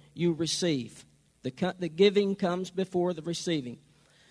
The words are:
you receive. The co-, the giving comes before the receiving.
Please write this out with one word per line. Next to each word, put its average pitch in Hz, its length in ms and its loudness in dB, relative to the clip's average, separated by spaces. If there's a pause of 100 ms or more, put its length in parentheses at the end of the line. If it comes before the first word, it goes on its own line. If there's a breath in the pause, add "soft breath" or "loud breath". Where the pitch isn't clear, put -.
(120 loud breath)
you 170 220 0
receive. 151 720 -2 (380)
The 127 60 -6
co-, 180 280 -2
the 180 100 -4
giving 196 460 4
comes 185 360 -2
before 180 440 -2
the 156 80 -12
receiving. 156 560 -4 (520 soft breath)